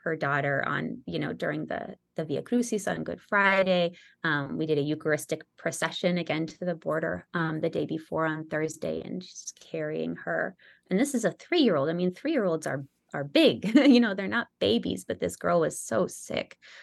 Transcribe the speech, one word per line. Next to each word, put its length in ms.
her 120
daughter 500
on, 400
you 140
know, 140
during 320
the, 300
the 80
Via 180
Crucis 460
on 160
Good 180
Friday. 720
Um, 340
we 80
did 120
a 40
Eucharistic 600
procession 600
again 300
to 180
the 100
border, 580
um, 260
the 100
day 160
before 400
on 220
Thursday, 540
and 200
she's 380
carrying 560
her. 400
And 80
this 160
is 120
a 80
three-year-old. 560
I 40
mean, 200
three-year-olds 520
are, 200
are 120
big, 500
<laughs> 0
you 240
know, 140
they're 140
not 200
babies, 460
but 140
this 160
girl 240
was 220
so 260
sick. 500